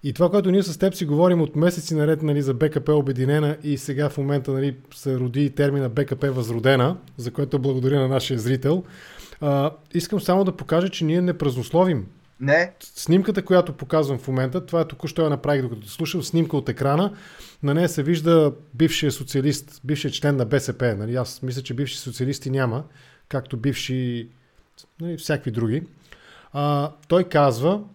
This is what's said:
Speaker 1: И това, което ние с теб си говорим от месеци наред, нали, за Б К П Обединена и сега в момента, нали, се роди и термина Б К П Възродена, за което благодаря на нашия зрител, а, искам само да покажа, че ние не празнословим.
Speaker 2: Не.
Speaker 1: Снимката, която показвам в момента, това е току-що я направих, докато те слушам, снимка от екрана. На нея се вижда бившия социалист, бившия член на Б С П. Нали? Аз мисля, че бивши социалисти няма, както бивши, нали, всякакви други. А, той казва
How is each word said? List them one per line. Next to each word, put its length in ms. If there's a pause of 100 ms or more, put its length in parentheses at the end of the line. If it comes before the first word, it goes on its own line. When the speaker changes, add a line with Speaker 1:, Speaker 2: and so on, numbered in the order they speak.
Speaker 1:
И 100
това, 180
което 200
ние 120
с 160
теб 160
си 120
говорим 340
от 160
месеци 380
наред, 280
нали, 200
за 120
Б 160
К 100
П 140
Обединена 680
и 160
сега 300
в 100
момента, 340
нали, 240 (180)
се 240
роди 260
и 60
термина 380
Б 180
К 100
П 160
Възродена, 640 (200)
за 160
което 260
благодаря 420
на 80
нашия 300
зрител, 460 (560)
а, 300 (220)
искам 280
само 240
да 120
покажа, 320
че 160
ние 160
не 180
празнословим. 680 (340)
Speaker 2:
Не. 400
Speaker 1:
Снимката, 640
която 280
показвам 460
в 100
момента, 380
това 140
е 40
току-що 380
я 80
направих, 320
докато 180
те 80
слушам, 340
снимка 340
от 120
екрана. 440 (500)
На 120
нея 140
се 140
вижда 500 (220)
бившия 380
социалист, 720
бившия 260
член 260
на 80
Б 160
С 120
П. 220
Нали? 220
Аз 260
мисля, 200
че 120
бивши 240
социалисти 520
няма, 340 (440)
както 280
бивши, 720 (720)
нали, 160
всякакви 340
други. 320 (680)
А, 380 (180)
той 160
казва 560 (140)